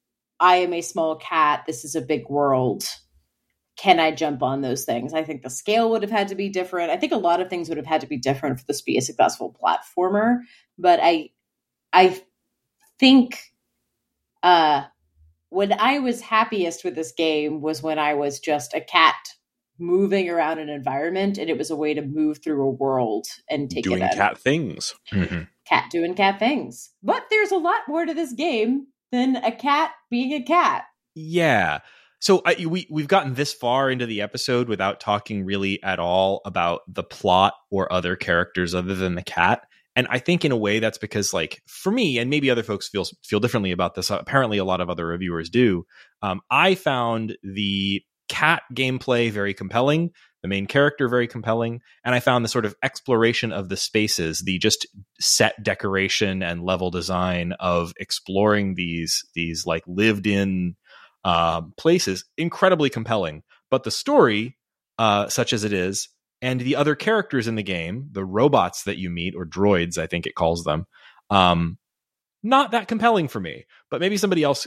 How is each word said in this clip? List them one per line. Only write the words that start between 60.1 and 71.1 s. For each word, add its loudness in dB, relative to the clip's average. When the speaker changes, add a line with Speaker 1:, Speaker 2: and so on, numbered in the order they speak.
Speaker 3:
um, 0
places 0
incredibly 2
compelling. -4
But 2
the -6
story, 2
uh, 2
such -2
as 0
it -2
is, -2
and -2
the 0
other 2
characters 0
in -2
the -2
game, -6
the -6
robots 2
that -4
you -6
meet, -6
or -8
droids, 2
I -4
think -4
it -10
calls 0
them, -2